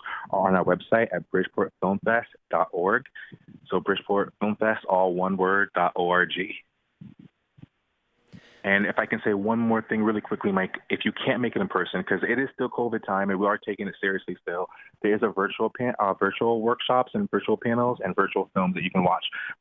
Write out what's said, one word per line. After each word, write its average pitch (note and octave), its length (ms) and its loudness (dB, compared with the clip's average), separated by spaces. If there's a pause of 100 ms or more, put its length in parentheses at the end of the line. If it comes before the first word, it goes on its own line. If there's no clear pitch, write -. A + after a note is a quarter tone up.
(300)
are F#2+ 180 2
on F#2+ 80 6
our F2 80 4
website F2+ 500 2
at E2+ 160 -8
bridgeport - 500 0
film F#2+ 240 0
fest A#2 220 2 (240)
dot F2 220 2
org. G2 320 0 (640)
So F#2+ 100 0
Bridgeport G2 640 0
Film G#2+ 160 0
Fest, A2 320 0
all F#2 260 2
one F#2 220 0
word, F#2+ 400 2
dot F2 180 2
O F2+ 160 0
R F2+ 160 4
G. F2 300 -6 (2000)
And G2+ 220 4
if G2 100 -4
I A2 100 0
can A2 180 -2
say G#2+ 100 4
one G#2+ 240 0
more A2+ 240 2
thing A2 220 0
really G#2+ 160 2
quickly, G#2 320 -2
Mike, F#2+ 240 0 (120)
if G2 160 -2
you G#2+ 60 0 (160)
can't B2 140 0
make A#2 160 -4
it G#2 40 0
in F#2+ 60 0
person, F#2 380 -2
'cause F#2+ 180 -2
it A#2 160 0
is C3+ 160 -2
still B2+ 140 -4
covid A2+ 360 -4
time G2 260 0
and F#2 100 0
we G#2 40 2
are G2+ 140 2
taking G2+ 300 -6
it F#2 120 -10
seriously F#2+ 400 -4
still, F2+ 280 -6 (340)
there G#2 140 2
is G#2 80 -2
a G#2+ 60 2
virtual G2 380 -2
pan-, B2 300 -4
uh, G2 160 2
virtual A2+ 480 0
workshops B2 520 0
and G#2 180 0
virtual G#2 240 0
panels A#2+ 480 0
and F#2 100 -2
virtual F#2+ 400 0
films F#2 220 0
that D#2+ 80 -2
you F#2 60 -4
can F#2 120 2
watch F2+ 220 2 (360)